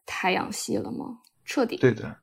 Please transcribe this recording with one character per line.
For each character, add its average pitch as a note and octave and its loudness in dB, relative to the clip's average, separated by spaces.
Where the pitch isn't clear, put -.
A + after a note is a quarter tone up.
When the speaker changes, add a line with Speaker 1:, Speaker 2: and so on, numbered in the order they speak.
Speaker 1:
太 - -2
阳 - -2
系 G#3+ -4
了 - -4
吗？ - -8
彻 - 2
底。 - -2
Speaker 2:
对 B2 8
的。 - -8